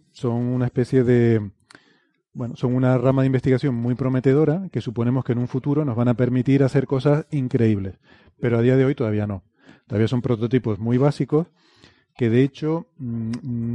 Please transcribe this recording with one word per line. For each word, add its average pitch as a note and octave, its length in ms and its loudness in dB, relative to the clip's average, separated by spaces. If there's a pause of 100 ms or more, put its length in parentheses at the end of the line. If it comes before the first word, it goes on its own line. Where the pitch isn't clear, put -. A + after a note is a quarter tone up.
(120)
son A#2 220 -6
una B2 320 -2
especie B2+ 380 0
de, A#2 460 4 (840)
bueno, A#2+ 220 -10
son B2 180 -2
una B2+ 240 2
rama C3 240 2
de C3+ 40 2
investigación C3 480 0
muy A#2+ 200 -2
prometedora C#3+ 760 0
que A#2 120 -6
suponemos A#2+ 420 -2
que - 80 -4
en A#2 60 -2
un B2 100 -4
futuro C#3+ 380 -2
nos A#2+ 100 -4
van A#2+ 120 2
a B2 60 2
permitir B2+ 480 2
hacer C3 240 2
cosas C#3+ 440 0
increíbles, A2+ 680 0 (420)
pero A#2 180 0
a A#2 40 2
día B2+ 140 4
de C3+ 80 4
hoy C3+ 100 0
todavía G#2+ 320 -2
no. G2 160 -8 (440)
Todavía A2 220 0
son A#2+ 140 -2
prototipos A2+ 560 -2
muy A#2 180 -2
básicos D3 500 0 (720)
que A#2+ 140 0
de B2 120 4
hecho, D#3 440 -4 (100)
mm, A#2 360 -8 (420)